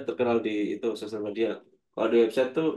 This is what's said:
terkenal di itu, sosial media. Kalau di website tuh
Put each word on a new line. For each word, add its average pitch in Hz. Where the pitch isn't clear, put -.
terkenal 120
di 107
itu, 117
sosial 104
media. 107
Kalau 110
di 117
website 127
tuh 160